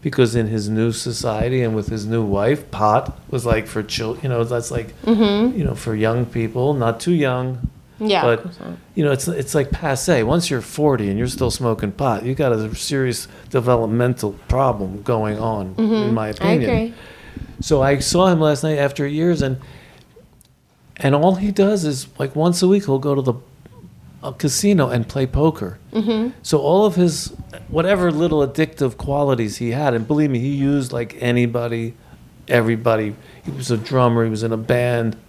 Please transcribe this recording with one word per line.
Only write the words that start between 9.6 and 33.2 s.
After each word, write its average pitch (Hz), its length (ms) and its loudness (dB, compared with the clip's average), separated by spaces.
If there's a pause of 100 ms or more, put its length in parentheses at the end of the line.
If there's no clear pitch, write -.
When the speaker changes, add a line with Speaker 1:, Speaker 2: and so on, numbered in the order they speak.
Speaker 1:
passé. 135 540 0
Once 165 260 0
you're 127 100 0
forty 131 480 0
and 98 100 -2
you're 120 100 0
still 127 220 -2
smoking 110 420 -2
pot, 117 320 -2
you 131 120 -2
got 135 160 2
a 107 240 -2
serious 131 500 -2 (240)
developmental 120 800 2 (140)
problem 104 560 -2
going 107 380 -2
on, 104 340 -4
Speaker 2:
Mm-hmm. 220 200 0 (140)
Speaker 1:
in 117 60 2
my 110 120 -2
Speaker 2:
I 107 40 -6
Speaker 1:
opinion. 156 400 0
Speaker 2:
agree. 226 240 0 (680)
Speaker 1:
So 139 220 2
I 139 160 2
saw 175 300 2
him 170 120 4
last 151 220 2
night 156 160 0
after 139 280 -2
years, 156 360 0
and, 131 140 0 (1400)
and 139 180 0
all 175 220 4
he 202 140 -2
does 196 340 2
is, 139 220 -2 (120)
like, 139 180 -4
once 175 260 2
a 180 60 4
week 196 160 4
he'll 135 140 2
go 143 160 0
to 139 80 0
the, 127 120 0 (880)
a - 100 -10
casino 160 560 2
and 120 200 0
play 135 180 -2
poker. 139 520 0 (140)
Speaker 2:
Mm-hmm. 220 380 0 (120)
Speaker 1:
So - 160 0
all 165 280 4
of 180 100 2
his, 175 360 0 (360)
whatever 180 440 2
little 151 340 2
addictive 143 500 -2
qualities 139 600 0
he 120 140 -4
had, 131 240 0
and 113 120 -2
believe 147 240 2
me, 123 80 0
he 135 160 -2
used 139 380 0
like 120 280 -6
anybody, 120 760 0 (520)
everybody. 113 680 2 (280)